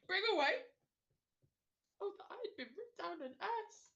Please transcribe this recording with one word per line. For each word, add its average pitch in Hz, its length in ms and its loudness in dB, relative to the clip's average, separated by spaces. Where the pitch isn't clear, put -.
Bring 381 160 2
away. 320 300 6
Oh, 403 180 -2
that - 120 -16
I - 80 -12
had 480 180 -6
been 233 200 -10
writ 466 220 -12
down 339 240 -6
an 262 180 -8
ass. - 560 -6